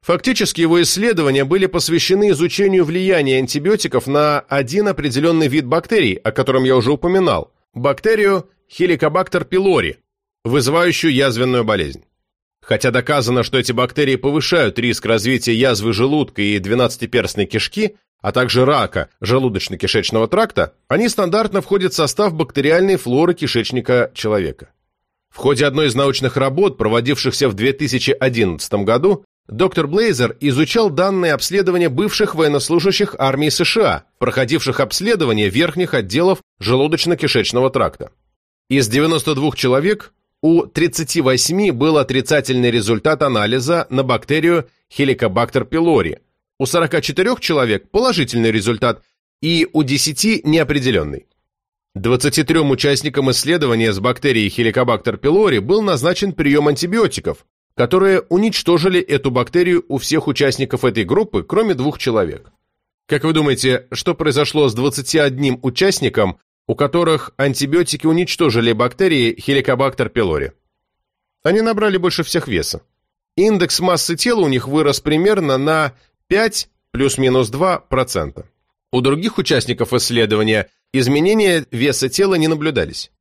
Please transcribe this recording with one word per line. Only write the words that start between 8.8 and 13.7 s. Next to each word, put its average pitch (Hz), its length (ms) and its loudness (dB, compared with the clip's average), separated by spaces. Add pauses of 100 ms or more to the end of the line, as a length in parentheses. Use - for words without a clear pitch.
pylori, 180 500 0 (460)
вызывающую 147 680 0
язвенную 127 500 0
болезнь. 92 420 -4 (560)
Хотя 131 300 -2
доказано, 123 520 0
что - 140 -2
эти 127 140 -2